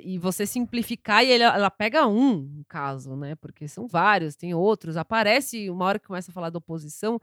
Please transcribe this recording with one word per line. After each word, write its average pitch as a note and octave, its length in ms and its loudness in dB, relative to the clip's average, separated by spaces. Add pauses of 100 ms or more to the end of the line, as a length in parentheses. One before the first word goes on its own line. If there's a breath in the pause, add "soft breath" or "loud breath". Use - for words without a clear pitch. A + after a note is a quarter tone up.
e F#3 120 -6
você F#3 260 -4
simplificar, A#3 800 0
e C4 60 4
ele, A#3+ 120 6
ela G3+ 280 4
pega B3 360 2
um, A3+ 300 4
no C#3+ 280 -10
caso, C3+ 500 -8
né? C#3+ 200 -8
Porque - 320 -14
são G#3+ 200 -12
vários, F3 480 2
tem F3 180 -6
outros. E3+ 420 0
Aparece, A3 760 0
uma F3+ 160 -4
hora G3+ 140 0
que - 80 -20
começa F3+ 240 -10
a - 20 -20
falar E3+ 160 -6
da E3 100 -8
oposição, E3 640 -6